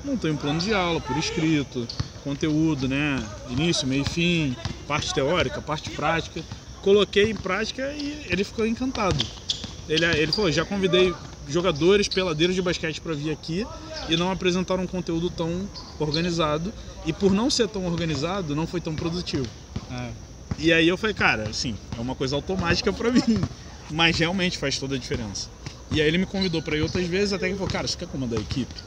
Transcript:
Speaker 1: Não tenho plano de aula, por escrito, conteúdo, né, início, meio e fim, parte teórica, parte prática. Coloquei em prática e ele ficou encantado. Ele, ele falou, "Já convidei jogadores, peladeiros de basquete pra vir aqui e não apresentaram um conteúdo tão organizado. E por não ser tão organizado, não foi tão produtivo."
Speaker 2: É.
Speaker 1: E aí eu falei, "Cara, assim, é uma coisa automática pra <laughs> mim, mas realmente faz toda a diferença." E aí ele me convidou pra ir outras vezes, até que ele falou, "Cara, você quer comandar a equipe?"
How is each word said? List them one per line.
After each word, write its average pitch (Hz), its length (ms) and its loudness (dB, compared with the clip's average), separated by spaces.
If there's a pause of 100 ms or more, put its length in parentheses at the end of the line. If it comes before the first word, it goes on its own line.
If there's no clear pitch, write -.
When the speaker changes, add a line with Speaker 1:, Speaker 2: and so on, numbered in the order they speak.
Speaker 1:
Não 277 120 -2
tenho 160 200 0
plano 143 240 0
de 208 120 0
aula, 170 280 2
por 143 180 -2
escrito, 151 680 0 (340)
conteúdo, 151 640 0
né, 139 340 0 (280)
início, 151 360 2
meio 135 160 2
e - 20 -2
fim, 170 520 2 (300)
parte 147 260 -2
teórica, 147 480 2
parte - 300 -6
prática. 160 520 -2 (400)
Coloquei 202 480 6
em 214 40 -2
prática 214 480 -4 (120)
e 294 340 -6
ele 185 160 2
ficou 220 220 0
encantado. 233 520 0 (720)
Ele, 160 160 4
ele 160 280 4
falou, 190 200 2
"Já 160 140 2
convidei 185 480 4 (340)
jogadores, 175 580 4
peladeiros 180 480 2
de 185 60 2
basquete 170 400 -2
pra 165 140 -4
vir 147 160 -4
aqui 165 360 -4 (420)
e 160 100 2
não 180 120 2
apresentaram 185 540 0
um - 20 -4
conteúdo 170 440 -2
tão 175 380 -4 (300)
organizado. 160 760 0 (340)
E 160 60 0
por 196 200 4
não 220 180 4
ser 220 180 2
tão 185 180 -4
organizado, 165 680 -2
não 160 120 0
foi 175 140 -4
tão 160 140 -4
produtivo." 165 540 -2 (420)
Speaker 2:
É. 123 200 -6 (480)
Speaker 1:
E 160 140 6
aí 165 140 6
eu 175 120 4
falei, 214 160 0
"Cara, 120 340 2
assim, 110 260 -4 (220)
é 117 40 -6
uma 127 140 -4
coisa 139 220 -2
automática 180 560 0
pra 226 180 0
<laughs> - 0 -
mim, 220 380 4 (420)
mas 165 280 4
realmente 180 400 2
faz 139 200 -2
toda 139 160 -4
a 135 40 -2
diferença." 117 500 -6 (420)
E 151 120 2
aí 151 60 6
ele 165 100 4
me 185 80 2
convidou 185 340 0
pra 151 160 -2
ir 151 60 2
outras 180 240 0
vezes, 196 260 2
até 185 140 0
que 185 60 0
ele 185 60 -4
falou, 185 140 -2
"Cara, 165 160 -2
você - 80 -2
quer 175 120 -8
comandar 120 300 -2
a 107 40 0
equipe?" - 440 -4